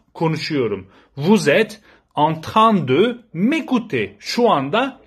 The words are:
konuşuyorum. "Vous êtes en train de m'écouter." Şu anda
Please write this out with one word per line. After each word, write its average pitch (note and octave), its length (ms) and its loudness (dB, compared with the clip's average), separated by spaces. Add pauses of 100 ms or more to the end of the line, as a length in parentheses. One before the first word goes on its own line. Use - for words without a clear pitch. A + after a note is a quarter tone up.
(160)
konuşuyorum. C3 760 -4 (260)
"Vous D#3+ 320 2
êtes G#3 300 0 (380)
en D#3+ 240 0
train G#3+ 480 2
de G#3 280 2 (180)
m'écouter." G#3 840 -2
Şu A#3 320 0
anda F3+ 560 -2